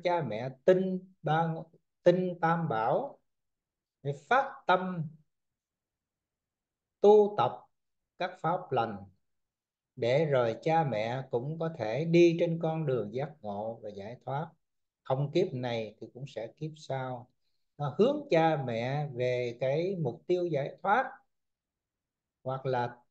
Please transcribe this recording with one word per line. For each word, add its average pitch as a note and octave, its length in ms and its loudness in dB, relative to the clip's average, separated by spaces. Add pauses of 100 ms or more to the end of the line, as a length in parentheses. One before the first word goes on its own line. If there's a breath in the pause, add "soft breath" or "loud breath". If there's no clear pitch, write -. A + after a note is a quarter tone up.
cha F3 240 0
mẹ A2+ 220 -6 (160)
tin F#3 560 2
ba, D#3+ 320 0 (500)
tin F3+ 360 4
Tam E3 300 0
Bảo, C3+ 500 -2 (840)
để C#3+ 100 -4 (160)
phát C4+ 240 2 (140)
tâm F3+ 420 0 (1900)
tu G#3 360 8
tập B2 140 2 (680)
các F#3 140 -4 (100)
pháp D#3+ 300 -2
lành, A2+ 260 -2 (1000)
để B2+ 300 0
rồi B2 360 2
cha D#3+ 220 2
mẹ A#2+ 480 -2
cũng C#3 280 -4
có D#3+ 180 -2
thể A#2 280 -2
đi E3+ 340 6
trên E3+ 240 0
con D#3+ 220 -2
đường A2+ 280 -2
giác C3+ 160 -4 (120)
ngộ G#2+ 420 -8
và G#2+ 60 -12
giải G2+ 360 -14
thoát. C#3 220 -6 (560)
Không C#3 280 -2
kiếp F3 220 2
này A#2 480 -4
thì A#2+ 120 -14
cũng C3+ 140 -14
sẽ C#3 200 -10 (100)
kiếp D#3 200 -8
sau. C3 500 -8 (500)
Nó C#3+ 200 -6
hướng C#4+ 320 2
cha D#3+ 360 2
mẹ B2 480 -4
về B2 460 -2
cái D#3+ 420 0
mục A#2+ 260 -4
tiêu F3 200 2
giải D3 360 -4
thoát, G#3+ 280 2 (1300)
hoặc C3 220 -8
là A#2+ 320 -4 (140)